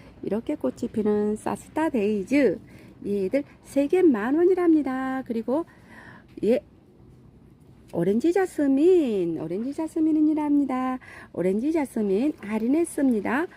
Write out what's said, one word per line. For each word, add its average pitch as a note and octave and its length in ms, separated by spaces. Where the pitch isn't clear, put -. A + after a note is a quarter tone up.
이렇게 A#3 320
꽃이 B3+ 380
피는 G#3 420
사스타 G#3+ 540
데이즈, G#3+ 680
얘들 G3+ 380
세 C#4+ 240
개 F4+ 140
만 B3+ 340
원이랍니다. D4 920
그리고 A#3+ 400
예, A#3 160
오렌지 G#3+ 400
자스민, C#4 1080
오렌지 G3 340
자스민이랍니다. D4 1300
오렌지 G3+ 400
자스민 B3 680
할인했습니다. B3 1160